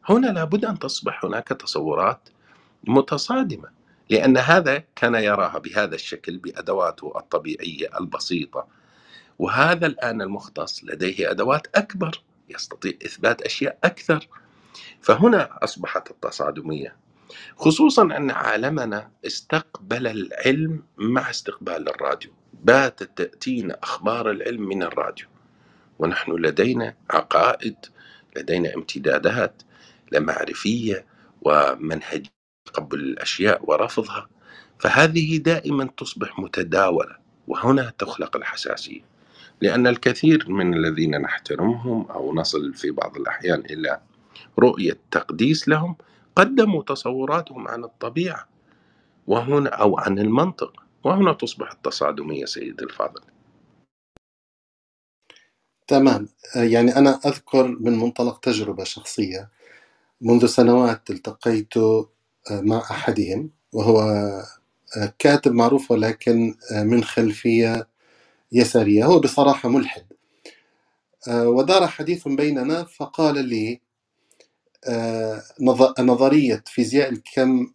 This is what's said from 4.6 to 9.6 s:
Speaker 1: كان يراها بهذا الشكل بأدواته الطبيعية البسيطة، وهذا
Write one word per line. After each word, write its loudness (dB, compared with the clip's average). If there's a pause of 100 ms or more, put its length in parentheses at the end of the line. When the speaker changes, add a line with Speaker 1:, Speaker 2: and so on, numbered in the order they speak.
Speaker 1:
كان 0
يراها 0
بهذا -4
الشكل -12
بأدواته -6
الطبيعية -8 (100)
البسيطة، -8 (720)
وهذا 0